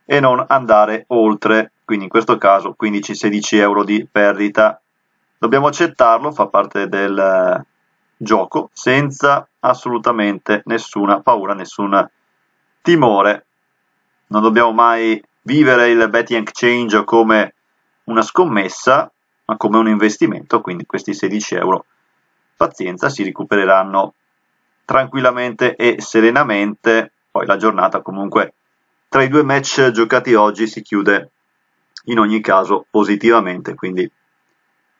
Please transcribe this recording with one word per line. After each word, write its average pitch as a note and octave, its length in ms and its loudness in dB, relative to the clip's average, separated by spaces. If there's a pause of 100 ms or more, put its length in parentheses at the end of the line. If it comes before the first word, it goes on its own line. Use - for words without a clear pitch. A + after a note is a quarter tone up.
e C#3+ 160 0
non B2+ 260 2
andare A2 640 2
oltre, A2 640 0 (100)
quindi G2+ 220 -6
in F#2 60 -14
questo A2 260 0
caso G2 380 2
quindici, G#2 400 -6
sedici G#2 420 -2
euro G2+ 280 2
di G#2 260 -2
perdita. G#2 680 2 (600)
Dobbiamo C#3 300 2
accettarlo, C3+ 600 0
fa A2 180 -4
parte G2+ 400 -2
del, G2 280 -4
eh, F#2+ 500 0 (520)
gioco, G#2 560 -2
senza C#3 720 -2 (120)
assolutamente A2 1040 -2
nessuna G2+ 560 -2
paura, G2+ 320 0
nessun G2 520 -2 (760)
timore. G#2 640 2 (800)
Non G#2+ 160 -2
dobbiamo A2+ 300 2
mai A2+ 500 2 (200)
vivere B2+ 460 2
il A#2 220 2
betting A#2 360 -2
exchange A#2+ 580 0
come A2 500 2 (500)
una A2+ 180 -2
scommessa, C3 880 -2 (360)
ma A2 100 -4
come G#2+ 220 0
un A2 100 2
investimento, G#2+ 720 0
quindi F#2+ 240 -10
questi - 300 -8
sedici G2+ 400 -6
euro, F2+ 320 0 (720)
pazienza, F#2 520 -4
si C3+ 140 -6
recupereranno G2 880 0 (720)
tranquillamente B2+ 920 -2
e A#2+ 240 0
serenamente A2+ 1120 0 (180)
poi G2 160 -4
la G2+ 100 0
giornata F#2+ 440 0
comunque G2 540 -4 (540)
tra C3+ 140 2
i C3 60 2
due D3 140 4
match C3+ 480 0
giocati A#2+ 440 0
oggi G#2 320 2
si A2 160 -8
chiude G2+ 480 -2 (760)
in A#2+ 140 -6
ogni G#2+ 220 0
caso G2 500 0
positivamente, G#2 840 0
quindi F#2 360 -6 (880)